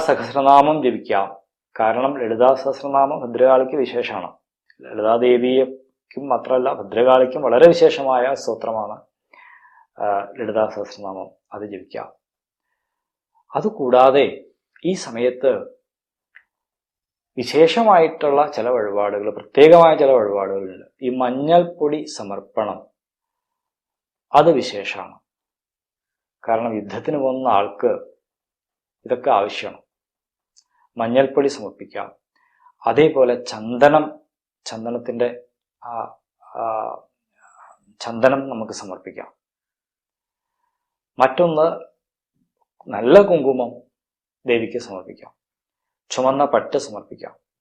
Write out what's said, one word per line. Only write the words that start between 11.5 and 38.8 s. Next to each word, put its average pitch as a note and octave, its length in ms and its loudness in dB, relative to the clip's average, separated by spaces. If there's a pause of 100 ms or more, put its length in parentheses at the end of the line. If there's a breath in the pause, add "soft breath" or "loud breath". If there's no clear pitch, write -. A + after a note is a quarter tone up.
അത് G#2 200 -12
ജപിക്കാം. F#2+ 360 -16 (1400)
അതുകൂടാതെ C3 720 4 (680)
ഈ - 20 0 (100)
സമയത്ത് B2+ 480 -2 (1900)
വിശേഷമായിട്ടുള്ള D#3+ 1040 2 (140)
ചില A2+ 200 -4
വഴിപാടുകൾ, G#2 520 -2 (120)
പ്രത്യേകമായ D#3+ 640 8
ചില C3+ 180 4
വഴിപാടുകളുണ്ട്. G2 680 -4 (200)
ഈ - 20 -2 (140)
മഞ്ഞൾപ്പൊടി D3+ 760 0 (160)
സമർപ്പണം, G2 640 -8 (1600)
അത് D#3+ 120 6 (100)
വിശേഷമാണ്. G2 560 -10 (1300)
കാരണം A2+ 340 -4
യുദ്ധത്തിന് A2+ 460 -8
പോകുന്ന C3 340 -2
ആൾക്ക് G#2 340 -2 (1120)
ഇതൊക്കെ B2 320 -4
ആവശ്യമാണ്. G2+ 420 -8 (1160)
മഞ്ഞൾപ്പൊടി C3+ 600 0
സമർപ്പിക്കാം, G2+ 520 -14 (720)
അതേപോലെ B2+ 540 2 (160)
ചന്ദനം, B2 520 2 (600)
ചന്ദനത്തിൻ്റെ A#2 640 -6 (520)
ആ, A#2+ 120 -16 (680)
ആ, - 20 -6 (1400 soft breath)
ചന്ദനം C3 500 0
നമുക്ക് A2 320 -10